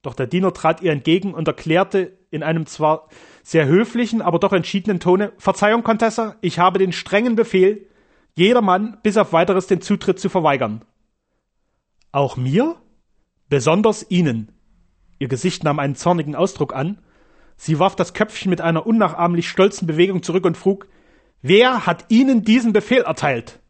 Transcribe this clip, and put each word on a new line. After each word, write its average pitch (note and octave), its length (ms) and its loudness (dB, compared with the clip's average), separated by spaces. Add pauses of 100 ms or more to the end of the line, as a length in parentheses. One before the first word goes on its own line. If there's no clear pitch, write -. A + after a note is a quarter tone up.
doch C3 120 -10
der C3 120 -4
Diener F3+ 260 0
trat E3 300 -2
ihr F3 100 0
entgegen E3 420 0
und D#3+ 140 -4
erklärte F3+ 680 -2 (140)
in D#3 120 -8
einem D#3+ 240 -4
zwar D#3 420 -2 (340)
sehr D#3+ 240 0
höflichen, A3+ 540 0
aber E3+ 200 0
doch G3 120 0
entschiedenen G3 460 -2
Tone: F#3+ 400 0
"Verzeihung, G#3+ 460 0
Contessa, A3 560 -2
ich F3 180 -4
habe F#3 220 2
den F#3+ 120 2
strengen A3 440 0
Befehl, G#3 520 2 (460)
jedermann G#3 680 2
bis G#3 140 0
auf G#3+ 160 2
Weiteres F3+ 360 2
den F3+ 120 0
Zutritt G3 380 -2
zu G3 100 -6
verweigern." B2+ 560 -2 (1300)
"Auch C#3 260 -2
mir?" F3 400 -2 (720)
"Besonders F3 600 0
Ihnen." C#3 400 0 (680)
Ihr C#3 100 -6
Gesicht C3+ 360 -4
nahm D3 140 0
einen C#3 160 -4
zornigen D#3+ 400 -2
Ausdruck D3+ 400 -2
an. D#3+ 260 -6 (560)
Sie D#3 220 -4
warf F#3+ 180 0
das - 160 -4
Köpfchen - 380 -4
mit E3 100 -2
einer E3 260 -2
unnachahmlich F3 640 0
stolzen G3 380 0
Bewegung F3 360 0
zurück F3+ 220 -2
und E3 120 0
frug: G3 320 -2 (540)
"Wer A3 440 4
hat - 220 -4
Ihnen A#3+ 340 4
diesen A3+ 300 2
Befehl A#3+ 300 2
erteilt?" C#3+ 680 -6